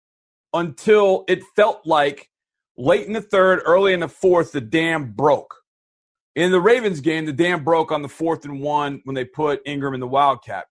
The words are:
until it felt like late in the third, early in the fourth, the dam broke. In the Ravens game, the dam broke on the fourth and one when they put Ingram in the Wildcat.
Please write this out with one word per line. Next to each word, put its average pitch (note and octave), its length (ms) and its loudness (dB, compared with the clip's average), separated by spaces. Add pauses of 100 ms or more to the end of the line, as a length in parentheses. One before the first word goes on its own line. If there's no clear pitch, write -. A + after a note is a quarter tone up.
(520)
until F#3+ 760 2
it F#3 140 0 (140)
felt G#3+ 300 2
like D3 420 0 (480)
late E3 300 0
in G3+ 60 -8
the A3 100 -4
third, F#3 420 2
early F#3+ 280 4
in F3+ 80 -2
the D#3 80 -4
fourth, F3+ 440 0
the C#3+ 80 -6
dam D#3 520 -2
broke. C3+ 420 0 (800)
In F3 160 0
the F#3 100 4
Ravens G#3 400 2
game, D#3+ 260 -2
the D3+ 60 -6
dam E3+ 300 -2
broke D#3+ 300 0
on D3 100 -4
the C#3 60 -10
fourth D#3+ 360 -6
and C#3 160 -12
one C#3+ 440 -4
when C3+ 100 -10
they C3 100 -6
put C#3+ 400 -4
Ingram C#3 300 -6
in B2+ 60 -8
the B2+ 80 -8
Wildcat. B2+ 640 -2